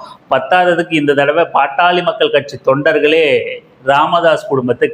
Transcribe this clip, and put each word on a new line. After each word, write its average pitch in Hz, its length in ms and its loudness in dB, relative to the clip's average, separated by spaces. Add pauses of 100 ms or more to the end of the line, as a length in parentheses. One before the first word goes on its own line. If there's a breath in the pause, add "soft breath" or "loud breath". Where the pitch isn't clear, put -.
(300 loud breath)
பத்தாததுக்கு 180 640 0
இந்த 143 200 0
தடவை 147 300 0
பாட்டாளி 175 580 0
மக்கள் 160 280 -2
கட்சி 143 360 -2
தொண்டர்களே 147 760 2 (440)
ராமதாஸ் 156 640 0
குடும்பத்தை 127 460 -2